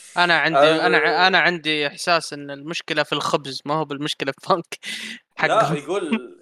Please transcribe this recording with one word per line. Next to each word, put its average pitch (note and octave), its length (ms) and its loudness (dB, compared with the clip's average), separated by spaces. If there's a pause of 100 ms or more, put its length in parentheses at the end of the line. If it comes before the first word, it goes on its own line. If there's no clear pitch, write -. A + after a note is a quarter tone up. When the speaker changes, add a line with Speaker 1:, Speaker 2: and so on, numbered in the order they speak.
(180)
Speaker 1:
أنا F3 220 4
عندي، D3+ 180 2
Speaker 2:
آه، D#3+ 300 6
Speaker 1:
أنا F3 100 4
ع-، E3+ 300 2
أنا F#3 120 4
عندي D3+ 480 0
إحساس D#3+ 460 -2
إن C#3+ 180 -12
المشكلة D3+ 520 -4
في - 100 -4
الخبز، C#3 520 -4
ما C#3+ 80 -2
هو D#3 120 0
بالمشكلة C#3+ 460 -6
في - 180 -8
بانك. F3+ 300 -2 (640)
Speaker 2:
لا، G3+ 220 4
Speaker 1:
حقهم. D#3 120 -2
Speaker 2:
يقول، E3 640 -6